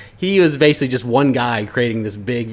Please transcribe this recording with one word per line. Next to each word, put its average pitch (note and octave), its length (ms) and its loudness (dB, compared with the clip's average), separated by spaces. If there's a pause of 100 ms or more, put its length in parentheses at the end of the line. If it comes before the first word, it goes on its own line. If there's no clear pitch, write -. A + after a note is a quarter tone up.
(160)
he F#3+ 240 0
was D#3 160 4
basically D3 320 2
just B2 160 -2
one C3 280 2
guy A#2+ 340 -2
creating A2+ 380 -2
this G#2 120 -8
big A#2 360 -6